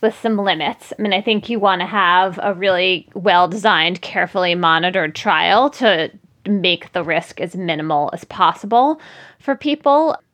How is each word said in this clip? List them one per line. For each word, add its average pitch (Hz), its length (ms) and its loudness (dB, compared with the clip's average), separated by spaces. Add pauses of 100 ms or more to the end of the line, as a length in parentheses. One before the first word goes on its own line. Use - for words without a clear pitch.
with 220 200 0
some 220 180 -2
limits. 170 580 -4
I 202 60 -8
mean, 208 100 -2
I 190 80 0
think 220 300 -2
you 233 80 -4
want 190 220 2
to 180 60 -4
have 185 540 2
a 202 140 -2
really 185 600 0
well-designed, 180 880 2
carefully 180 540 -2
monitored 165 640 0
trial 190 540 2
to 190 380 0 (380)
make 180 460 -2
the 180 100 -4
risk 165 380 -4
as 180 160 -8
minimal 156 560 -4
as - 120 -12
possible 233 760 0 (400)
for 277 160 -4
people. 294 600 0 (180)